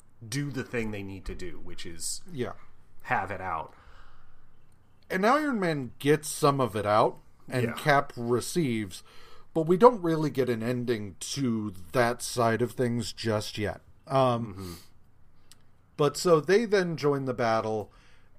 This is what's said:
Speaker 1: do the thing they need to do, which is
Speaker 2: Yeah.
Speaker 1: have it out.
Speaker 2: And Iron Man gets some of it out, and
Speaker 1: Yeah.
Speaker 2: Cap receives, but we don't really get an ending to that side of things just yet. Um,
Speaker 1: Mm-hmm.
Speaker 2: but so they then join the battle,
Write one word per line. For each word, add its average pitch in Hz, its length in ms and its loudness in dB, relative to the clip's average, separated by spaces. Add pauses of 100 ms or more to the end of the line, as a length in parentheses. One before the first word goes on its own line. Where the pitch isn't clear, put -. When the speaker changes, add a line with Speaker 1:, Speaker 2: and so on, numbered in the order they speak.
(260)
Speaker 1:
do 143 240 -6
the 131 140 -6
thing 113 260 -4
they 101 120 -8
need 98 240 -10
to 92 80 -6
do, 87 280 -6
which 87 240 -4
is 82 360 -6 (100)
Speaker 2:
Yeah. 123 200 -4 (500)
Speaker 1:
have 107 280 -2
it 92 100 -8
out. 85 340 -6 (1400)
Speaker 2:
And 185 160 0
Iron 277 340 2
Man 151 380 -2
gets 151 300 2
some 139 320 2
of 113 140 0
it 104 120 -2
out, 110 320 4 (300)
and 127 180 0
Speaker 1:
Yeah. 117 80 -2
Speaker 2:
Cap 143 420 2
receives, 117 840 -2 (520)
but 160 120 2
we 180 100 4
don't 233 260 8
really 160 280 0
get 123 180 0
an 113 140 0
ending 117 580 -2
to 113 540 -2 (180)
that 120 300 2
side 113 400 2
of 120 100 0
things 120 400 -2
just 107 460 -2
yet. 101 220 -4 (260)
Um, 123 480 2
Speaker 1:
Mm-hmm. 95 180 -10 (1200)
Speaker 2:
but 143 200 2
so 165 240 6
they 190 240 4
then 185 320 2
join 139 280 0
the 131 100 -2
battle, 110 580 0 (460)